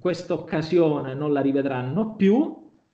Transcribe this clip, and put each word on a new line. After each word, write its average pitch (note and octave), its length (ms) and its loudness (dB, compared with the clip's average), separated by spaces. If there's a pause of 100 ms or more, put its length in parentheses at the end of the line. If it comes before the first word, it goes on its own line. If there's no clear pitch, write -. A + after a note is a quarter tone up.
questa F3 320 -4
occasione D#3 800 0
non D3 220 -2
la C#3 80 2
rivedranno C3+ 720 -2
più, G#3+ 480 2 (320)